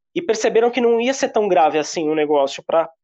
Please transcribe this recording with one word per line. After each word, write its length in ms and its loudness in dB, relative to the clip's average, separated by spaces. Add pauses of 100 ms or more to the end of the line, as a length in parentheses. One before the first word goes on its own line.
(160)
e 60 -4
perceberam 480 0
que 100 -4
não 200 2
ia 120 -2
ser 180 -4
tão 180 0
grave 280 4
assim 320 -4
o 60 0
negócio 480 0
pra, 260 0 (160)